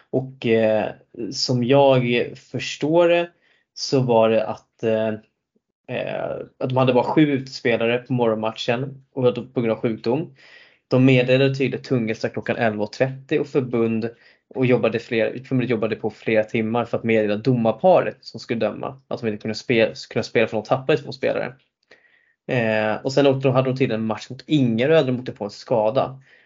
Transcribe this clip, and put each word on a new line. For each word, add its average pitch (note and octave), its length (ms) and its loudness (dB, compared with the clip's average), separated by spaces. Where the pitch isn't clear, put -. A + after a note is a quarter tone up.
Och, C3 360 -6
eh, A2 400 2
som B2 320 -2
jag B2+ 680 4
förstår D#3+ 560 0
det E3+ 220 2
så - 260 -2
var A2+ 300 4
det A2 180 0
att, - 360 -12
eh, A2 240 0
eh, G2+ 440 -6
att C3+ 120 -4
de B2+ 80 -2
hade C3 160 2
bara A#2+ 100 2
sju - 180 2
utespelare B2 760 0
på B2+ 160 -8
morgonmatchen A#2 1000 -2
och B2 220 0
då A#2+ 120 -8
på - 160 -6
grund A2+ 100 0
av G#2+ 100 -4
sjukdom. A#2+ 540 -2
De B2+ 180 4
meddelade C3 500 4
tydligt B2 280 -2
Tungelsta A2+ 460 -2
klockan A2 280 -6
elva G#2+ 260 -2
och G#2+ 100 -6
trettio C3+ 460 -2
och C#3+ 80 -4
förbund A#2 640 -2
och C3 100 0
jobbade A2+ 340 2
fler, A2 320 -2
förbundet B2 260 -2
jobbade A2 260 -2
på A2 140 -4
flera G#2+ 340 0
timmar A2+ 420 -2
för A2+ 120 -4
att - 60 -10
meddela A2 320 2
domarparet B2 880 2
som - 180 -18
skulle A#2 200 -6
döma A2 480 -6
att - 140 -8
de A#2 60 -4
inte G#2 140 -4
kunde A2 140 -6
spe-, - 540 0
kunna A2+ 140 -2
spela A2+ 240 0
för A2 100 -6
de G#2 60 -4
tappade C3+ 340 0
två C3+ 140 -10
spelare. G#2+ 420 -4
Eh, A2 460 0
och C3 180 -6
sen C#3+ 140 4
åkte C3+ 200 2
de, B2+ 80 2
hade C3 140 2
de B2+ 80 -2
till B2 140 0
en A2 140 -4
match A2 240 -6
mot C3 180 -16
Ingerö C3 460 2
där D#3+ 100 6
de B2+ 160 -2
åkte B2+ 120 -10
på - 120 -10
en G2+ 60 -4
skada. A2+ 720 -2